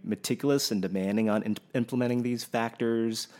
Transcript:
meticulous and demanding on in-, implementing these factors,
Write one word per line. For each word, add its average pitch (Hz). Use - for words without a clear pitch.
meticulous 139
and 101
demanding 98
on 104
in-, 104
implementing 123
these 120
factors, 113